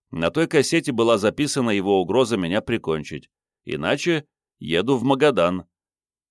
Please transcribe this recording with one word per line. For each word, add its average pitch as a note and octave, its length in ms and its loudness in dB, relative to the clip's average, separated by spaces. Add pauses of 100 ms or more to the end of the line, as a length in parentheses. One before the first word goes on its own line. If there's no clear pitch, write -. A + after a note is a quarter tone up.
(100)
На F2 200 -2
той D#3+ 160 0
кассете D3 460 0
была A#2 260 4
записана A#2+ 520 -2
его G2 300 2
угроза A2 360 2
меня F2+ 240 0
прикончить. D#2+ 680 -6 (360)
Иначе D3 640 -2 (360)
еду F#2+ 340 0
в A2+ 60 -2
Магадан». A#2 640 2 (640)